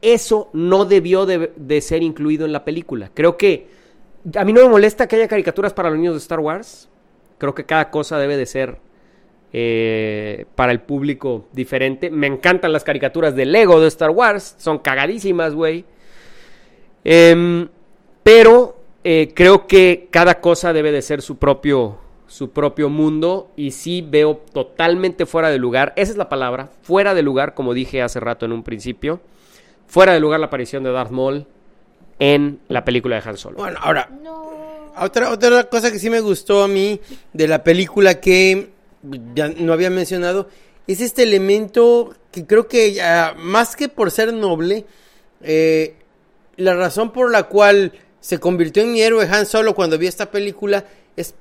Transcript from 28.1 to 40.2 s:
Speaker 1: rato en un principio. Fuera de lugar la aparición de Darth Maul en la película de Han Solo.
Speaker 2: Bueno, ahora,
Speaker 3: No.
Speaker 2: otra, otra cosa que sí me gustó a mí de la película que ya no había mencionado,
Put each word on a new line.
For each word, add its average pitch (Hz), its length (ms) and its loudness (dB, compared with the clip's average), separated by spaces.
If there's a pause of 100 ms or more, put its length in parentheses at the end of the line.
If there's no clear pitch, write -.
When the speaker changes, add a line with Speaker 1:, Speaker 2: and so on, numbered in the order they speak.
Speaker 1:
rato 117 260 -8
en 117 80 -6
un 113 100 -10
principio. 120 560 -8 (680)
Fuera 185 260 6
de 165 60 4
lugar 151 200 0
la 156 80 -4
aparición 135 360 -8
de 131 80 -4
Darth 123 200 -4
Maul 135 340 -4 (720)
en 143 420 2 (100)
la 123 140 -4
película 120 380 -4
de 113 80 -14
Han 101 80 -12
Solo. - 200 -18
Speaker 2:
Bueno, 185 240 -10
ahora, 156 280 -2 (140)
Speaker 3:
No. 311 760 -18
Speaker 2:
otra, 233 320 -4
otra 240 340 2
cosa 233 260 -2
que 208 80 -10
sí 196 100 -6
me 226 120 -2
gustó 202 420 0
a 196 40 0
mí 196 320 -2 (340)
de 156 140 0
la 156 160 0
película 180 560 2
que 190 500 2 (680)
ya 147 140 -2
no 165 240 -2
había 180 180 -2
mencionado, 185 560 -4 (400)